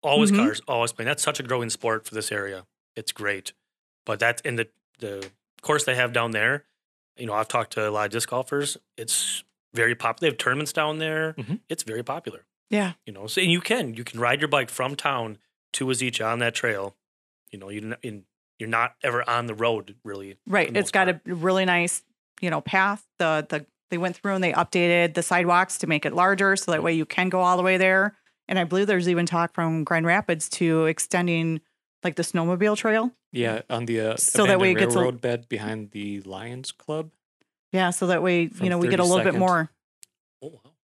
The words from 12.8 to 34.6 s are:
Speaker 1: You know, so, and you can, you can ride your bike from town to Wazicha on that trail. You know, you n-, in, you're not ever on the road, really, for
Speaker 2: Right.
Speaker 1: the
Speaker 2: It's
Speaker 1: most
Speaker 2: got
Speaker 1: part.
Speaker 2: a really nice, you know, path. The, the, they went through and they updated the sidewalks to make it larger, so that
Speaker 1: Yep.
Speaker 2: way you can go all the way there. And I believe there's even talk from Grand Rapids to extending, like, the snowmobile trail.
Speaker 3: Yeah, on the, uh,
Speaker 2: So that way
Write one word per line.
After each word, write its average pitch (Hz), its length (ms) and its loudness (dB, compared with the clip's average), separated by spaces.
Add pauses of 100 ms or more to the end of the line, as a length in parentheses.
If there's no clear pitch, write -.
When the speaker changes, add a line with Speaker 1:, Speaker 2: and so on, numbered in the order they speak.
Speaker 1:
You 113 80 -14
know, 98 140 -14
so, 185 140 -2
and 180 100 4
you 175 100 4
can, 135 320 -2
you 117 120 -10
can 113 160 -12
ride 120 180 2
your 151 80 -2
bike 139 220 0
from 135 260 -6
town 120 420 -4 (360)
to 135 120 -4
Wazicha 123 400 -2
on 117 140 -2
that 117 160 0
trail. 101 400 -4 (560)
You 98 80 -16
know, 95 100 -16
you 104 120 -10
n-, 110 200 -10
in, 107 220 -12 (340)
you're 110 120 -10
not 117 340 0
ever 120 260 -2
on 120 180 0
the 113 60 -6
road, 107 420 -2 (100)
really, 98 260 -12 (160)
for 190 60 -4
Speaker 2:
Right. 170 200 0
Speaker 1:
the 196 60 2
Speaker 2:
It's 196 80 0
Speaker 1:
most - 60 -10
Speaker 2:
got 190 140 4
Speaker 1:
part. 175 200 -2
Speaker 2:
a 180 80 -6
really 185 300 2
nice, 175 360 0 (380)
you 180 100 -2
know, 151 120 -2
path. 196 440 0 (140)
The, 156 300 2
the, 147 160 -6 (260)
they 175 60 -4
went 175 180 -2
through 196 180 -4
and 190 100 0
they 175 100 0
updated 175 600 2
the 170 100 0
sidewalks 175 560 2
to 175 80 -4
make 156 180 0
it 151 80 -2
larger, 190 420 4
so 185 160 -2
that 160 60 2
Speaker 1:
Yep. 156 80 -2
Speaker 2:
way 170 80 2
you 160 120 0
can 180 240 -2
go 185 120 2
all 180 160 4
the 180 60 0
way 185 140 4
there. 190 380 2 (320)
And 190 100 0
I 180 60 2
believe 185 240 0
there's 180 220 2
even 175 180 2
talk 170 260 0
from 165 300 0
Grand 165 240 2
Rapids 170 440 0
to 160 340 2
extending, 165 760 0 (440)
like, 170 120 -2
the 175 80 -2
snowmobile 180 540 2
trail. 220 340 2 (200)
Speaker 3:
Yeah, 117 380 -2
on 117 160 -2
the, 113 160 0
uh, 110 140 0
Speaker 2:
So - 320 4
that 190 120 6
way 190 100 6